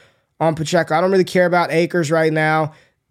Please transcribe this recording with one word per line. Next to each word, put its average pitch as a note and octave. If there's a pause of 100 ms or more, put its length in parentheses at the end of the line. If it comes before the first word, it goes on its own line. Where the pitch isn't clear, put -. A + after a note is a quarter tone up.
(400)
on D#3+
Pacheco. D#3+
I D#3+
don't F#3
really F#3+
care F3+
about E3+
Akers E3+
right D#3+
now. D#3 (380)